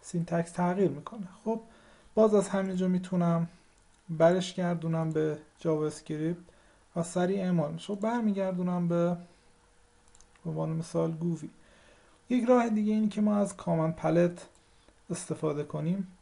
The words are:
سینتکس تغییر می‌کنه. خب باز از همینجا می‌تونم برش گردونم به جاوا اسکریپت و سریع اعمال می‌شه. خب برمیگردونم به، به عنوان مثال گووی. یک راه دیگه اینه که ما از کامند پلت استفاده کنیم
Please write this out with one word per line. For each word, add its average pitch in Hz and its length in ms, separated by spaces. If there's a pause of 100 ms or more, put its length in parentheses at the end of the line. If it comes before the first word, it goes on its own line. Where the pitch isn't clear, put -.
سینتکس 170 520
تغییر 180 380
می‌کنه. 180 380 (160)
خب 226 160 (540)
باز 214 200
از 196 140
همینجا 190 400
می‌تونم 175 600 (600)
برش 170 460
گردونم 165 560
به 156 280 (200)
جاوا 156 280
اسکریپت 156 580 (520)
و 175 60
سریع 185 400
اعمال 170 300
می‌شه. 165 220
خب 196 60
برمیگردونم 190 880
به، 170 280 (1300)
به 165 60
عنوان 160 180
مثال 165 440
گووی. 160 380 (760)
یک 240 200
راه 247 200
دیگه 214 240
اینه 214 160
که 208 120
ما 208 160
از 202 200
کامند 165 400
پلت 175 520 (600)
استفاده 151 540
کنیم 165 440 (140)